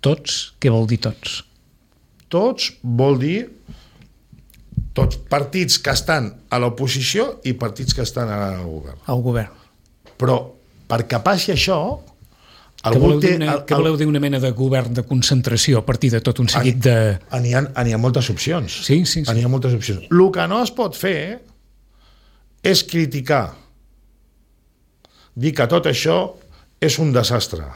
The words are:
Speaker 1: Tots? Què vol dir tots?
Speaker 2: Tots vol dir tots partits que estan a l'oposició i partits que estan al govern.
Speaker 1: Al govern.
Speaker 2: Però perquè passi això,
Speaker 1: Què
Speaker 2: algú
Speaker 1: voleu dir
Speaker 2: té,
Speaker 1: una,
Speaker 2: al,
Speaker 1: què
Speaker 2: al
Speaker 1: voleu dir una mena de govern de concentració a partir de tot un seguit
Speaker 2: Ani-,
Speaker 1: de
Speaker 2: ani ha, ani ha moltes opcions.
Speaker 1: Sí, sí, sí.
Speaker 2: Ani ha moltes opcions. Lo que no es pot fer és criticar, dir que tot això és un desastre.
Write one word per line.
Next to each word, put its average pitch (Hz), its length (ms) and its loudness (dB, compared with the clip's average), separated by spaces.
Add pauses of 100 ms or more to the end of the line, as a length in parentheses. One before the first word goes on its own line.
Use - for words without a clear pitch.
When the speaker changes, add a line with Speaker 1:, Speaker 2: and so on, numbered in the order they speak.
Speaker 1:
Tots? - 560 -2
Què 131 120 2
vol 113 160 4
dir 113 160 0
tots? - 360 -8 (920)
Speaker 2:
Tots 214 380 0 (120)
vol 127 380 2
dir 160 200 -2 (1500)
tots - 240 2 (140)
partits 143 480 0
que 139 160 -2
estan 135 340 0 (220)
a 123 80 0
l'oposició 131 880 -2
i 127 80 -2
partits 123 400 -4
que 127 80 -2
estan 117 280 -4
al 98 320 -4
govern. 73 420 -12
Speaker 1:
Al 123 180 -2
govern. 117 320 -2 (640)
Speaker 2:
Però 123 180 2 (520)
perquè 117 320 -2
passi 185 340 0
això, 180 240 0 (960)
Speaker 1:
Què - 100 -6
Speaker 2:
algú 117 160 4
Speaker 1:
voleu 151 160 4
dir 180 140 4
Speaker 2:
té, - 20 2
Speaker 1:
una, 156 140 0
Speaker 2:
al, 143 160 0
Speaker 1:
què 151 100 0
Speaker 2:
al 143 80 2
Speaker 1:
voleu 160 160 2
dir 151 80 2
una 147 160 2
mena 139 160 0
de 131 140 0
govern 127 420 0
de 120 80 -2
concentració 123 760 2
a - 40 -8
partir 123 280 2
de 113 100 2
tot 123 160 0
un 120 80 2
seguit 131 300 2
Speaker 2:
Ani-, 123 40 -2
Speaker 1:
de 120 140 6 (400)
Speaker 2:
ani 123 160 0
ha, 131 100 2 (120)
ani 120 180 0
ha 110 80 0
moltes 123 320 2
opcions. 127 540 -4
Speaker 1:
Sí, 156 180 4
sí, 156 220 -2
sí. - 20 -2
Speaker 2:
Ani 117 160 2
ha 120 80 2
moltes 127 240 2
opcions. 101 320 -4
Lo 180 240 6
que 175 160 -2
no 208 160 0
es - 80 -4
pot 202 240 -4
fer 185 460 -4 (1200)
és 180 200 2
criticar, 135 680 -2 (1900)
dir 139 160 -2
que 120 140 2
tot 170 200 2
això 156 280 0 (680)
és 156 180 0
un 156 120 2
desastre. 110 640 0